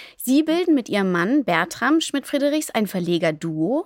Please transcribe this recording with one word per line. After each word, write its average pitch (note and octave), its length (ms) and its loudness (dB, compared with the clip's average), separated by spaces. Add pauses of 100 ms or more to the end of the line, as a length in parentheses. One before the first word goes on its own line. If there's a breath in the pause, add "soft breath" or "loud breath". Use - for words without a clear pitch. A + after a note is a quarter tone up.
(160 loud breath)
Sie C#4 280 2
bilden E4 300 2
mit B3 140 0
ihrem G3 240 0
Mann G#3 320 2
Bertram G3+ 560 0
Schmidt-Friedrichs C#4+ 720 -2
ein G#3+ 160 0
Verlegerduo, E3+ 1000 -2